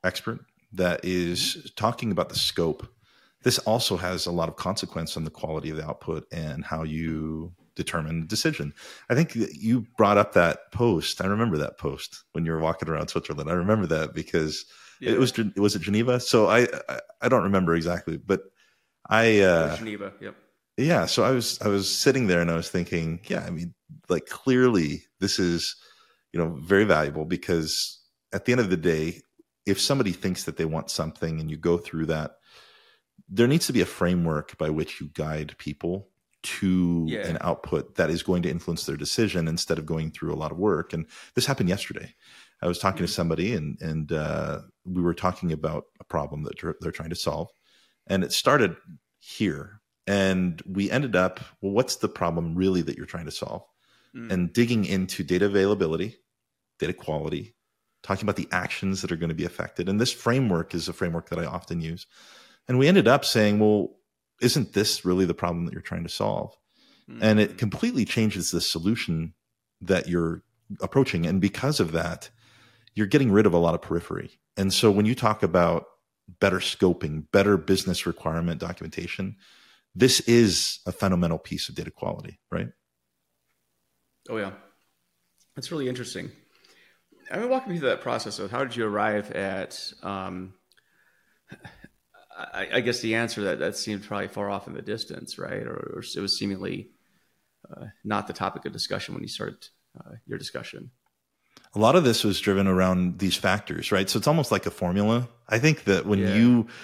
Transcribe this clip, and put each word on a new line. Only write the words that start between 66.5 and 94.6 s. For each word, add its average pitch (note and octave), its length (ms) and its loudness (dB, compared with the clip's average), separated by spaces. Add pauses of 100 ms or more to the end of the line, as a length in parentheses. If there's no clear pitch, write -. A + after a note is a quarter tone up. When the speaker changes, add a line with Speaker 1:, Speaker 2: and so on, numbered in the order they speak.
Speaker 1:
And A2 180 6
it G#2 140 4
Speaker 2:
Mm. - 60 -16
Speaker 1:
completely B2+ 460 0
changes G2+ 460 0
the E2+ 100 0
solution E2 720 -2 (480)
that F2+ 280 0
you're E2+ 340 0 (380)
approaching. A2 460 0
And F#2 140 2
because C3 380 0
of E2+ 120 2
that, E2 380 -4 (640)
you're G#2 120 0
getting C3+ 240 4
rid G#2 140 8
of F2 80 6
a F2 60 6
lot E2+ 160 4
of - 60 -4
periphery. - 580 -6 (180)
And G2 160 0
so A2 180 6
when G#2 140 6
you A2 100 2
talk G#2+ 280 2
about E2+ 420 4 (540)
better F#2 200 4
scoping, E2 720 0
better G2+ 260 6
business F#2 480 0
requirement E2 540 -4
documentation, F2 800 -8 (560)
this B2 280 4
is A#2 640 4
a F2+ 80 -4
fundamental F2 460 2
piece - 280 -8
of - 80 -14
data E2+ 160 -10
quality, - 480 -10 (100)
right? F2 200 -6 (1600)
Speaker 2:
Oh, A2+ 80 -6
yeah. G2 160 -6 (1040)
That's C3+ 160 -12
really C#3+ 180 -4
interesting. G#2+ 420 -10 (1000)
I F3 100 -6
mean, A#3+ 100 -4
walk C4 180 -2
me F3 100 -4
through C3+ 120 0
that - 120 0
process A#2 380 -4
of G2 120 -6
how B2 120 -2
did A#2+ 120 -6
you A#2 100 -2
arrive G#2 460 -2
at, F#2+ 600 -6 (120)
um, F#2 500 -8 (1800)
I, - 360 -8
I C3 80 2
guess A#2 200 -2
the A2 140 -2
answer A2+ 280 -2
that, F2+ 160 -2
that F2+ 160 -2
seemed G2+ 280 -6
probably G2+ 240 -6
far G2+ 220 -6
off G2 180 -6